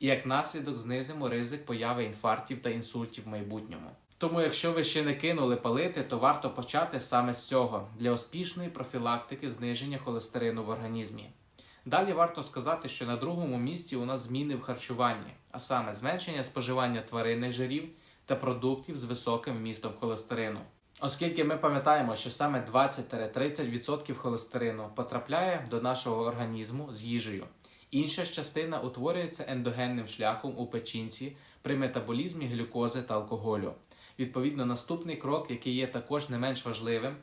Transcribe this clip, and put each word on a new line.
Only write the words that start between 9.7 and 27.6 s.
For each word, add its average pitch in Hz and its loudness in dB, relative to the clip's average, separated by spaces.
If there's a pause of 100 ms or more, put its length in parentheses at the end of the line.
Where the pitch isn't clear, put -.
холестерину 117 -2
в 104 -2
організмі. 110 -4 (540)
Далі 185 4
варто 165 4
сказати, 139 -2
що 123 -4
на 120 0
другому 147 0
місці 139 -2
у 123 0
нас 131 0
зміни 135 0
в 120 -2
харчуванні, 117 0 (180)
а - -10
саме 117 0
зменшення 143 -2
споживання 127 0
тваринних 117 0
жирів 131 -2 (380)
та 135 2
продуктів 131 0
з 127 -4
високим 120 0
вмістом 110 -4
холестерину. 113 -2 (400)
Оскільки 165 0
ми 151 4
пам'ятаємо, 143 4
що 127 -4
саме 143 2
двадцять-тридцять 131 2
відсотків 139 -2
холестерину 117 -2
потрапляє 151 0
до 117 0
нашого 123 0
організму 117 -2
з 107 -8
їжею, 110 -2 (460)